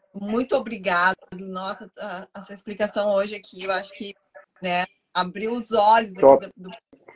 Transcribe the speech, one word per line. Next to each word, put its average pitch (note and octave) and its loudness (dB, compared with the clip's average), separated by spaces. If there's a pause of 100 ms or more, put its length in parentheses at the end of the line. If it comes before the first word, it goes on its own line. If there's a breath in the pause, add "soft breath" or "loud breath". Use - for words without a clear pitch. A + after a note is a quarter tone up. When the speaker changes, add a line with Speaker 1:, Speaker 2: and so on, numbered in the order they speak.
(140)
Speaker 1:
muito G#3+ -2
obrigado. F#3+ 0 (180)
Nossa, F#3+ -10 (100)
a, F#3+ -10 (100)
essa G3 -16
explicação G#3 -2
hoje G#3 0
aqui, F#3+ -16
eu F#3+ -4
acho F#3+ -4
que, G3+ -14 (460)
né, F3+ -2 (280)
abriu F#3+ -4
os A3+ -8
olhos A3 4
aqui F#3 -6
Speaker 2:
Top. C#3 10 (100)
Speaker 1:
do, F3+ -18
do, - -16 (380)